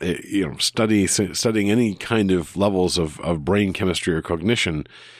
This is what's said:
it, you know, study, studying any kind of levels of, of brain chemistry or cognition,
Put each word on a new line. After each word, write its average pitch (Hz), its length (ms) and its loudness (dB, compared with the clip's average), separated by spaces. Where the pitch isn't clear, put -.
it, 87 240 -4
you 98 240 -2
know, 64 80 -10
study, 107 500 2
studying 101 640 0
any 110 240 2
kind 104 360 0
of 87 260 0
levels 92 420 2
of, 78 220 -2
of 80 240 -4
brain 98 280 2
chemistry 90 420 -2
or 82 80 -2
cognition, 85 640 -2